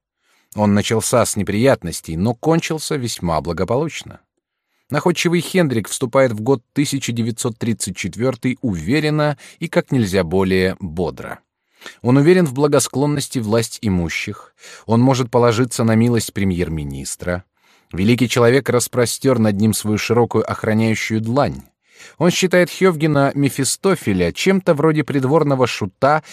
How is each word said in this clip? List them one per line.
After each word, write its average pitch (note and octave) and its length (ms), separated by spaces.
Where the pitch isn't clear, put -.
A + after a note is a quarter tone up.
Он G#2 180
начался G#2+ 520
с - 120
неприятностей, G2+ 800
но A2 180
кончился D#3+ 640
весьма F2+ 440
благополучно. F2+ 800
Находчивый E3+ 500
Хендрик C3 480
вступает C3 440
в G#2+ 100
год B2+ 200
тысяча C#3 400
девятьсот A#2 460
тридцать G#2+ 380
четвёртый A#2 640
уверенно D3 800
и E3 100
как - 220
нельзя G2 340
более F#2 540
бодро. D#2+ 640
Он B2 160
уверен F3 280
в C3 60
благосклонности C#3+ 880
власть A2+ 440
имущих, F#2 720
он A#2 140
может B2+ 300
положиться A#2+ 540
на A2+ 100
милость A#2 380
премьер-министра. E2 1120
Великий A2+ 360
человек B2 400
распростёр A#2+ 720
над G#2+ 180
ним G#2+ 160
свою G#2+ 260
широкую A2+ 520
охраняющую A2 720
длань. A#2 420
Он F3 120
считает F3+ 400
Хёвгена D3+ 640
Мефистофеля C3 960
чем-то F#3 420
вроде D3+ 300
придворного C3+ 640
шута C3+ 560